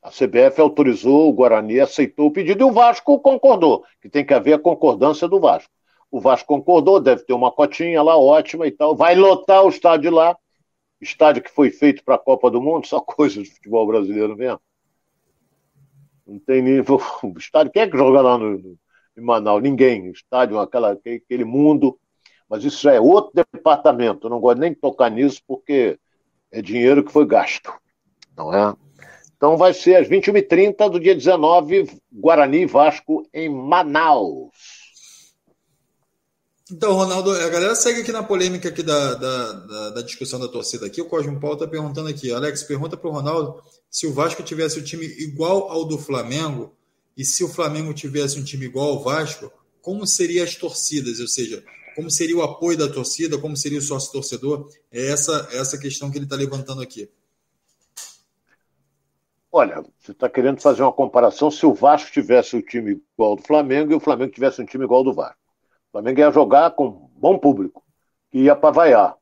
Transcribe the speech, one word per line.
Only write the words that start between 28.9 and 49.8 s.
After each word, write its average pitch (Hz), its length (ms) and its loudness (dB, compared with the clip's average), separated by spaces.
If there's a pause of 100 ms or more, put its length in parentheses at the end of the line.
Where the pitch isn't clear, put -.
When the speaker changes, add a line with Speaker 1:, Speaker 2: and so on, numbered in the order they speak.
Speaker 1:
Então 156 200 2
vai 180 180 4
ser 185 220 4
às 180 120 4
vinte 190 200 0
e - 20 0
uma 202 80 4
e 196 40 2
trinta 202 460 2
do 175 100 -4
dia 180 160 2
dezenove, 165 720 2 (240)
Guarani 151 520 2
e 180 40 0
Vasco 151 680 0
em 156 160 -8
Manaus. 143 1400 -2 (1900)
Speaker 2:
Então, 190 220 -2
Ronaldo, 185 360 -2
a 175 180 -2
galera 180 280 -2
segue 240 240 -2
aqui 233 100 -8
na 220 120 -6
polêmica 180 480 -4
aqui 170 120 -10
da, 147 320 -2
da, 123 380 -8
da, 104 380 -14
da 117 120 -12
discussão 123 380 -14
da 123 80 -10
torcida 120 380 -12
aqui. 190 160 -12
O 165 60 -12
Cosmo 143 300 -6
Paulo 147 180 -8
tá 156 120 -10
perguntando 156 400 -10
aqui. 139 240 -10
Alex, 143 320 -8
pergunta 151 320 -10
pro 170 140 -12
Ronaldo 147 520 -8 (280)
se - 160 -10
o 151 60 -6
Vasco 156 300 -4
tivesse 160 360 -8
o 147 60 -16
time 165 200 -14
igual 160 680 -6
ao 160 140 -6
do 156 140 -8
Flamengo, 139 760 -10 (420)
e 135 80 -12
se - 200 -4
o 165 40 -8
Flamengo 156 460 -8
tivesse 139 460 -8
um 131 40 -10
time 135 200 -12
igual 131 240 -6
ao 139 140 -6
Vasco, 151 500 -8 (280)